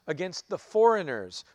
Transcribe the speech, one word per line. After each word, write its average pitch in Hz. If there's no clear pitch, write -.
against 165
the 196
foreigners 170